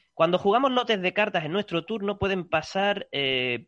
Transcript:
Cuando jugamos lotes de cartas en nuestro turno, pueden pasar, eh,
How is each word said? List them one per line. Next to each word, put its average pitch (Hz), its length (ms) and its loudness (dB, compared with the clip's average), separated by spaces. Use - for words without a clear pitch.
Cuando 170 260 4
jugamos 226 340 4
lotes 226 300 0
de 180 100 0
cartas 190 320 0
en 151 80 -6
nuestro 175 320 -2
turno, 202 340 -6
pueden 190 300 -2
pasar, 196 640 -2
eh, 127 560 -2